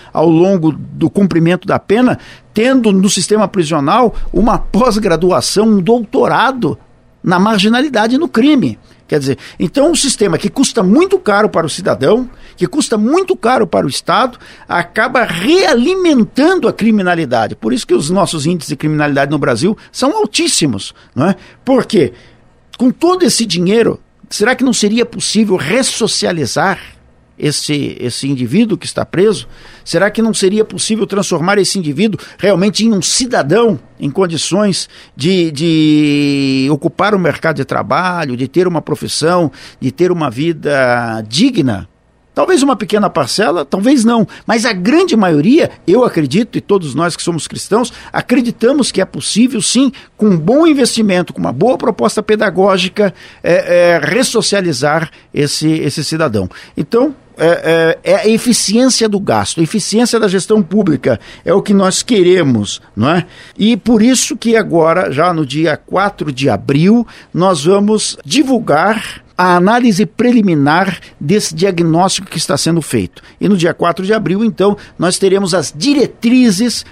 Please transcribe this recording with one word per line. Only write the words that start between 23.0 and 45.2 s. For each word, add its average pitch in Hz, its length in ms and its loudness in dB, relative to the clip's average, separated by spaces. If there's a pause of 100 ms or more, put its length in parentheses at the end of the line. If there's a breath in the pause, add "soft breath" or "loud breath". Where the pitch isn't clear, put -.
esse 233 220 0
dinheiro, 190 540 0 (300)
será 240 260 0
que 254 80 -2
não 262 80 2
seria 220 340 0
possível 208 520 -2
ressocializar 175 1200 -2 (640)
esse, 147 600 -4
esse 123 260 -6
indivíduo 139 500 0
que - 80 -14
está - 200 -6
preso? 175 420 0 (380 loud breath)
Será 190 260 0
que 220 100 -4
não 220 120 0
seria 208 320 0
possível 208 420 -4
transformar 185 500 -2
esse 196 220 0
indivíduo 165 400 -2 (180 loud breath)
realmente 202 480 0
em 226 60 4
um 196 100 0
cidadão 208 800 0 (180)
em 143 140 -6
condições 185 800 -2 (260 loud breath)
de, 170 340 0
de 147 1200 0
ocupar 170 460 -2
o 190 40 0
mercado 160 360 -2
de 135 80 -4
trabalho, 139 720 -4
de 127 100 -4
ter 175 220 0
uma 170 140 -2
profissão, 160 680 -2 (300 loud breath)
de 131 100 -4
ter 175 220 0
uma 160 180 -2
vida 123 1000 -2
digna? 131 580 0 (480)
Talvez - 260 2
uma 277 140 2
pequena 202 340 -2
parcela, 160 560 -2
talvez 214 400 2
não, 226 220 2 (180 loud breath)
mas 226 200 0
a 240 60 -2
grande 277 440 0
maioria, 190 560 2 (160 loud breath)